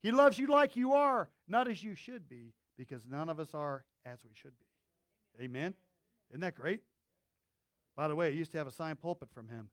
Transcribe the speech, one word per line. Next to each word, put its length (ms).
"He 80
loves 260
you 100
like 280
you 160
are, 380
not 220
as 120
you 140
should 320
be, 240
because 320
none 200
of 100
us 140
are 320
as 200
we 80
should 260
be." 60
Amen. 320
Isn't 100
that 140
great? 260
By 120
the 80
way, 120
I 40
used 200
to 60
have 100
a 40
signed 300
pulpit 320
from 140
him. 260